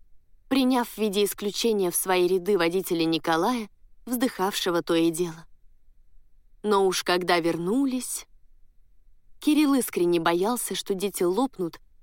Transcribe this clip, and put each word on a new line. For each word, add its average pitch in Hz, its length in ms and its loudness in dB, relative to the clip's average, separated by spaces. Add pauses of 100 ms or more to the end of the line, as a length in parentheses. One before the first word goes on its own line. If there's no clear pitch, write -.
(480)
приняв 254 400 2
в - 100 -14
виде 208 260 0
исключения 202 640 -2
в 170 60 -4
свои 185 300 2
ряды 185 300 0
водителя 170 480 0
Николая, 175 640 0 (380)
вздыхавшего 202 760 -2
то 170 120 -2
и 165 160 4
дело. 165 360 -6 (1160)
Но 202 240 2
уж 185 180 0
когда 180 360 2
вернулись... 214 880 -2 (1120)
Кирилл 294 340 2
искренне 175 460 0
боялся, 185 540 0
что - 200 -4
дети 190 300 -2
лопнут 185 560 -2 (220)